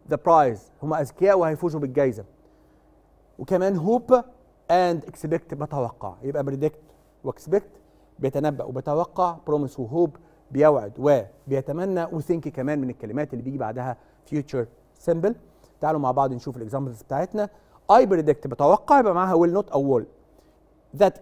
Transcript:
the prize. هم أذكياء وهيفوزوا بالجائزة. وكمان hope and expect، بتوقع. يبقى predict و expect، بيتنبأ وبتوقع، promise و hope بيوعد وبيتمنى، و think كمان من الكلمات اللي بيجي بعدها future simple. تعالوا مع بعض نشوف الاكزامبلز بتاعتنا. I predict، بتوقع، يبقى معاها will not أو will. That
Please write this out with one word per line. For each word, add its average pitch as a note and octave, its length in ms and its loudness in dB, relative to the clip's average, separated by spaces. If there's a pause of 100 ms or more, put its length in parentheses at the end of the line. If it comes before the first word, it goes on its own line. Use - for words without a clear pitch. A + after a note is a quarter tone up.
(140)
the D3 40 -2
prize. C#3 540 2 (120)
هم D#3 100 -4
أذكياء F3+ 460 2
وهيفوزوا D#3+ 400 -2
بالجائزة. C3 460 -2 (1120)
وكمان F#3 400 0
hope A#3+ 360 2 (560)
and F3 400 2
expect، D#3+ 420 -6
بتوقع. C3 680 -8
يبقى C#3 200 -6
predict C#3 360 -4 (440)
و C3 80 -6
expect، - 480 -4 (400)
بيتنبأ C#3 440 -2
وبتوقع، E3 760 -2 (120)
promise D3 300 -2
و C#3+ 280 0
hope C#3+ 100 -8 (340)
بيوعد C3+ 480 4
وبيتمنى، C#3+ 1040 -2
و D#3+ 160 -6
think D#3+ 280 -4
كمان C#3 320 -4
من B2+ 80 -4
الكلمات A#2+ 440 -8
اللي A#2+ 100 -10
بيجي C3+ 140 -8
بعدها B2 400 -6 (360)
future C3+ 320 -4 (440)
simple. E3+ 240 0 (480)
تعالوا D3+ 180 0
مع C3 120 0
بعض C3+ 220 0
نشوف B2 240 -10
الاكزامبلز A#2+ 440 -8
بتاعتنا. F#3 480 -6 (420)
I B3 140 8
predict، D#3 420 0
بتوقع، D#3 520 4
يبقى G#3+ 140 2
معاها F3+ 240 2
will F3 260 2
not - 80 -12
أو C#3 280 2
will. C#3 40 -6 (960)
That F#3+ 220 4